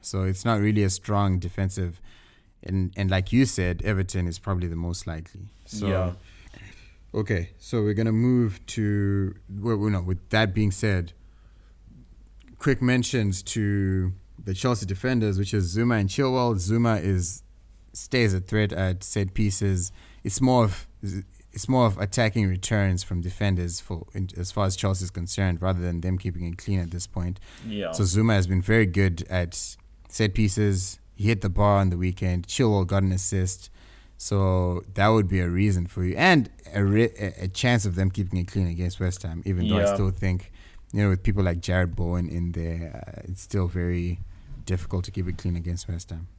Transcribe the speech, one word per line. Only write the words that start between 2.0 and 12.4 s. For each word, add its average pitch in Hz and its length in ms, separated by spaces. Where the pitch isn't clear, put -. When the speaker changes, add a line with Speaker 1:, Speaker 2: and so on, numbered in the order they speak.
Speaker 1:
and, 95 340
and 95 140
like 95 200
you 127 140
said, 90 380
Everton 95 440
is 82 120
probably 92 280
the 82 80
most 85 300
likely. 85 460
So 104 220
Speaker 2:
Yeah. 92 240
Speaker 1:
okay, 101 460
so 113 240
we're 104 100
gonna 110 180
move 117 560
to, 98 680
well, 101 300
you 107 120
know, 95 100
with 90 280
that 110 260
being 107 160
said, 92 420